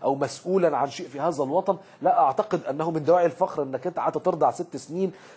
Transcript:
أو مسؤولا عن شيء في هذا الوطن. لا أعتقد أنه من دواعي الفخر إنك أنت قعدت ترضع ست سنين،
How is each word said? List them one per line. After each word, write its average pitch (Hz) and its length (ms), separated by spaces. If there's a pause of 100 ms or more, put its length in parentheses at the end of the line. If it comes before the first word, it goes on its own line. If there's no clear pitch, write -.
أو 135 100
مسؤولا 160 640
عن 139 140
شيء - 180
في 135 120
هذا 151 220
الوطن. 180 360 (240)
لا 175 180
أعتقد 170 440
أنه 156 260
من 156 140
دواعي 170 220
الفخر 175 360
إنك 131 240
أنت 170 120
قعدت 151 200
ترضع 156 320
ست 170 260
سنين، 180 360 (240)